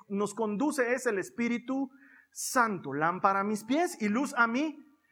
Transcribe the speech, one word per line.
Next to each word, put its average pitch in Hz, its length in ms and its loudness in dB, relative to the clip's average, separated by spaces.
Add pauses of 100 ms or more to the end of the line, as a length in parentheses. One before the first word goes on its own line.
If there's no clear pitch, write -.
nos 202 260 -2
conduce 233 580 0
es 254 140 -2
el 214 120 0
Espíritu 240 720 -2 (400)
Santo. 202 640 0
"Lámpara 180 480 2
a 196 40 0
mis 214 200 -2
pies 330 380 0
y 208 80 2
luz 262 260 -2
a 233 100 6
mi 277 300 -2 (360)